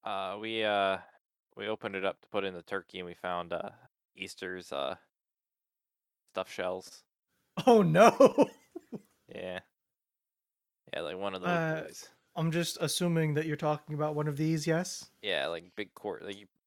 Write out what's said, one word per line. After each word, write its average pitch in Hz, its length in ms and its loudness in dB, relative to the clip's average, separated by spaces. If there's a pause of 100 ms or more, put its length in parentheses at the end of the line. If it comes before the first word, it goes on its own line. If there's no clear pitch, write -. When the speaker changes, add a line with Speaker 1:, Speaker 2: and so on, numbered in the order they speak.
Speaker 1:
Uh, 98 360 -6
we, 110 220 -2
uh, 98 360 4 (580)
we 104 100 -8
opened 107 300 -4
it 95 80 -4
up - 160 -2
to - 80 -20
put 101 160 -2
in 95 100 -6
the 87 80 -12
turkey, 95 380 -8
and 90 60 -8
we 85 80 -12
found, 87 380 -6
uh, 87 180 -6 (440)
Easter's, 92 560 -10
uh, 69 240 -2 (1400)
stuffed - 220 -4
shells. 92 500 -6 (640)
Speaker 2:
Oh, 226 160 8
no! 180 340 8
<laughs> - 320 8 (840)
Speaker 1:
Yeah. 90 260 -8 (1300)
Yeah, 76 60 -4
like, 82 180 -6
one 190 160 -6
of 95 80 -6
those 180 80 -2
Speaker 2:
Uh, 160 340 -2
Speaker 1:
boys. - 240 -16 (280)
Speaker 2:
I'm 165 160 -2
just 165 280 -2
assuming 165 540 0
that 156 120 0
you're 151 100 -2
talking 151 400 -2
about 151 180 -2
one 151 140 0
of 143 80 -4
these, 156 300 0
yes? 165 440 -2 (100)
Speaker 1:
Yeah, 80 280 0
like, 85 260 -8
big - 200 -6
quart-, - 280 -8
like, 101 160 -10
you 101 80 -20 (200)